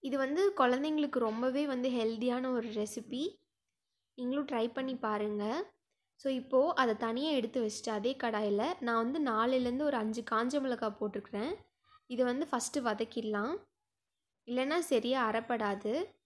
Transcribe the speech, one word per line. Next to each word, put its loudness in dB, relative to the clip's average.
இது -2
வந்து 0
குழந்தைங்களுக்கு 4
ரொம்பவே 0
வந்து 0
ஹெல்தியான 0
ஒரு -2
ரெசிபி. -4
நீங்களும் -2
ட்ரை 0
பண்ணி -4
பாருங்க. -2
So, -2
இப்போ 2
அதை 4
தனியா 0
எடுத்து -2
வச்சுட்டு -4
அதே 0
கடாயில 0
நான் 2
வந்து 0
நாலுலேருந்து 2
ஒரு 2
அஞ்சு -2
காஞ்ச 2
மிளகாய் -2
போட்டிருக்கிறேன். -4
இதை 2
வந்து 0
ஃபஸ்ட்டு -2
வதக்கிடலாம், -2
இல்லைன்னா 0
சரியா 2
அரைப்படாது. 0